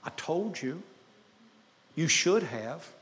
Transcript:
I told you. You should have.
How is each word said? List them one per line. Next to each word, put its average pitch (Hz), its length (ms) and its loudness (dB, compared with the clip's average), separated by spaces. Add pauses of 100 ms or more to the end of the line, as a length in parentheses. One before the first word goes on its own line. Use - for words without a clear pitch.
I - 80 -8
told 180 500 -2
you. 147 220 -6 (1120)
You 160 120 2
should 196 360 6
have. 120 440 -8 (140)